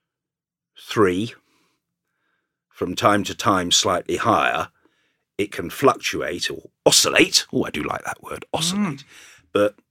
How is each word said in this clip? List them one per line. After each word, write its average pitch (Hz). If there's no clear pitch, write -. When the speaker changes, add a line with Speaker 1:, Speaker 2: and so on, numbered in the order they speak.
Speaker 1:
three, 101
from 90
time 104
to 92
time 92
slightly 87
higher. 76
It 101
can 85
fluctuate 85
or 69
oscillate. -
Oh, 117
I -
do 73
like -
that -
word, -
oscillate. 175
Speaker 2:
Mm. -
Speaker 1:
But 101